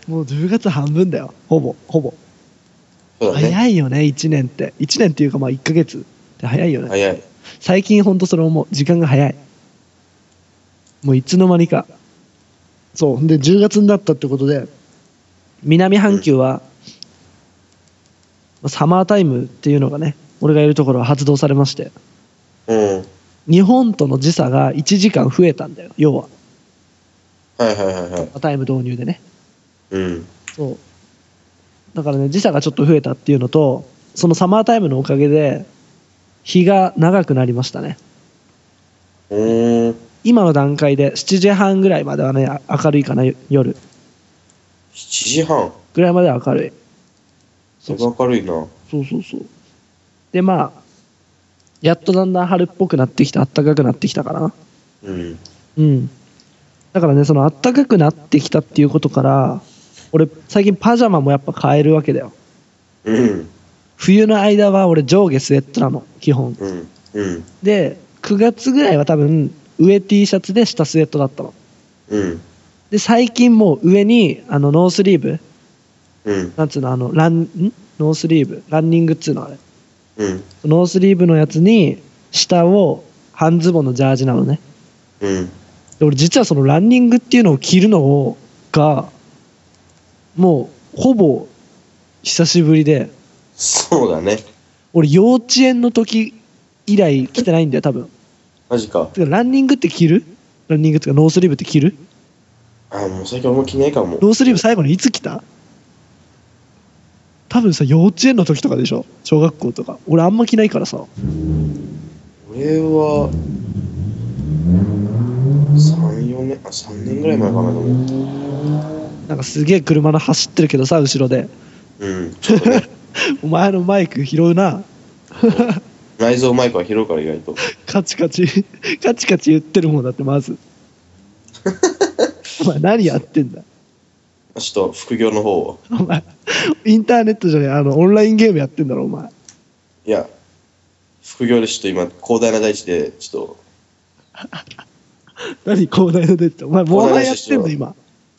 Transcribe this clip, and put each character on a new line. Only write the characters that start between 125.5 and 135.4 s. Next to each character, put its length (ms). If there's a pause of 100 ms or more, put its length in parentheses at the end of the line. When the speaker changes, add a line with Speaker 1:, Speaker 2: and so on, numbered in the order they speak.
Speaker 2:
内 200
蔵 140
マ 120
イ 60
ク 60
は 80
拾 140
う 80
か 80
ら、 60
意 40
外 140
と。 160 (300)
Speaker 1:
カ 180
チ 120
カ 140
チ、 160 (560)
カ 140
チ 100
カ 120
チ 140
言 80
っ 20
て 200
る 80
も 120
ん 20
だ 80
っ 20
て、 100
ま 160
ず。 180 (1080)
<laughs> 960
お 40
前 140
何 260
や 120
っ 40
て 200
ん 100
だ？ 100 (960)
Speaker 2:
ち 200
ょ 100
っ 20
と 20
副 240
業 160
の 100